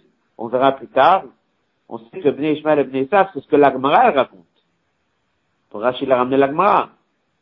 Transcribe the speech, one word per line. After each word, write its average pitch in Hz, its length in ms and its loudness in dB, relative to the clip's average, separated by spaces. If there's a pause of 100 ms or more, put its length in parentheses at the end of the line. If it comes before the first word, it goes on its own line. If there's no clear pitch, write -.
(360)
on 117 120 -12
verra 127 240 0
plus 117 160 -14
tard, 160 360 2 (640)
on 117 100 -14
sait 143 220 -18
que 151 80 -2
Bnei 147 300 -2
Ishmael 151 220 0
et 135 40 -2
Bnei 131 200 -6
Esav, 196 280 0
c'est 139 80 -12
ce - 80 -16
que 151 80 0
l'Agmara, 143 540 2
elle 147 80 0
raconte. 98 260 -4 (1300)
Pour 104 100 -14
Rachi, 127 240 -4
il 127 80 -2
a 123 60 4
ramené 127 180 -2
l'Agmara. 151 540 0 (520)